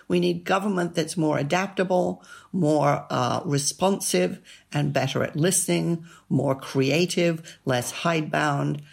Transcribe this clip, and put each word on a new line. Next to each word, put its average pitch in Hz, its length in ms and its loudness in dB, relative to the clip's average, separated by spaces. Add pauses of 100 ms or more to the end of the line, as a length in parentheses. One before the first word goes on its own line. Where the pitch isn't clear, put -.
We 180 120 2
need 175 240 0
government 180 520 0
that's 156 200 -2
more 156 220 2
adaptable, 180 840 -2 (280)
more, 147 600 2
uh, 123 340 0
responsive 180 960 0 (320)
and 147 180 0
better 131 320 0
at - 120 -6
listening, 170 720 0 (220)
more 135 280 2
creative, 165 1120 0
less 127 260 0
hidebound, 147 880 -2 (120)